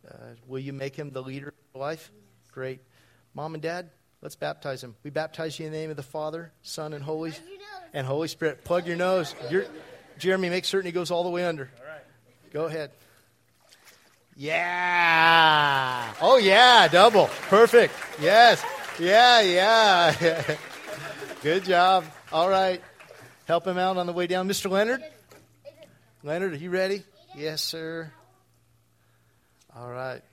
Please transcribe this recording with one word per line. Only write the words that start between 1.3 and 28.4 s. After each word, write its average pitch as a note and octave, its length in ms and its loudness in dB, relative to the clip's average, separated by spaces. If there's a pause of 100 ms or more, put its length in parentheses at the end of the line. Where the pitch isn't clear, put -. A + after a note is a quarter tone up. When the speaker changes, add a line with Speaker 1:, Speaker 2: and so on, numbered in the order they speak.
Speaker 1:
of C#3 60 -20 (200)
your C3 80 -12
life? D#3 280 -10 (400)
Great. C3 300 -12 (540)
Mom D3+ 180 -12
and D#3 100 -12
Dad, E3+ 280 -10 (320)
let's D#3 140 -18
baptize D3 460 -10
him. A#2+ 200 -20
We D3 80 -16
baptize D#3 480 -10
you D#3+ 80 -12
in D#3 60 -12
the D#3 60 -10
name D#3 120 -10
of D3+ 60 -12
the C#3+ 60 -14
Father, D#3 480 -12 (120)
Son, D#3 320 -12
and C#3+ 100 -14
Holy, D#3 300 -8 (580)
and C#3 140 -6
Holy D3 220 -4
Spirit. D3+ 360 -6
Plug F3 220 -2
your E3+ 100 -6
nose. F3+ 380 -2 (160)
You're, F#3+ 160 -2 (520)
Jeremy, F#3 300 -2
make F3 160 -4
certain F#3+ 220 -2
he F3 60 -8
goes E3+ 180 -4
all F3 140 -2
the F3+ 60 -4
way F3 140 -4
under. D#3 340 -6
Speaker 2:
All C#3 80 -20
right. D3+ 180 -20 (500)
Speaker 1:
Go D3+ 100 -4
ahead. D#3 260 -8 (1500)
Yeah. D#3+ 1800 2
Oh, A#3+ 160 6
yeah, G#3+ 500 6
double. F#3 380 6 (220)
Perfect. A3 440 6 (300)
Yes. G#3 420 6 (340)
Yeah, A3+ 440 6
yeah. F3 1120 2 (400)
<laughs> - 460 -16
Good F3 220 -2
job. F#3 420 2 (260)
All E3 160 0
right. F#3+ 320 0 (680)
Help E3 200 -2
him F#3 100 -4
out F#3 220 -2
on F3+ 80 -4
the F3 80 -8
way F3+ 120 -4
down. F#3 200 -4
Mister G3 240 -6
Leonard? A3 340 -2 (1160)
Leonard, E3 320 -6
are - 20 -10
you E3+ 140 -12
ready? F#3+ 320 -4 (340)
Yes, D#3 240 -8
sir. E3 500 -10 (1700)